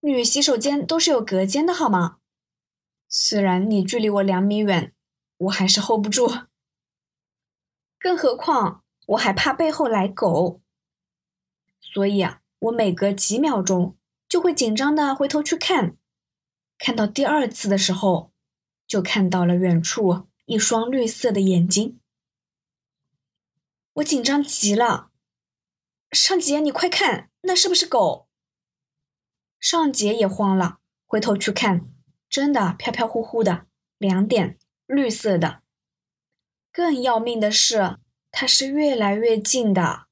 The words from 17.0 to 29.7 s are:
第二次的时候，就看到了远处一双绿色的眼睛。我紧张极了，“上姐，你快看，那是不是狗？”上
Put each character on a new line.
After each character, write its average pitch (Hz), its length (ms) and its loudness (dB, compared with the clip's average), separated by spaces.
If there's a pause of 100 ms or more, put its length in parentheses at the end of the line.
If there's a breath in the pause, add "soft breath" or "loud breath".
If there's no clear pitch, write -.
第 277 180 -2
二 285 240 0
次 - 200 0
的 196 100 2
时 196 140 0
候， 180 400 -2 (540)
就 202 140 -2
看 185 300 0
到 180 140 0
了 175 100 2
远 175 280 2
处 185 440 0 (200)
一 226 120 -2
双 226 320 0
绿 254 160 0
色 226 240 2
的 196 100 -2
眼 180 260 4
睛。 208 340 -2 (1900)
我 302 100 -2
紧 285 180 2
张 277 200 2
极 208 320 2
了 233 360 0 (1000)
，“上 - 280 2
姐， 294 220 0
你 302 120 0
快 - 160 -2
看， 330 420 -2 (120)
那 370 120 -2
是 359 140 2
不 359 60 0
是 339 120 0
狗？” 190 420 -2 (1300)
上 320 320 0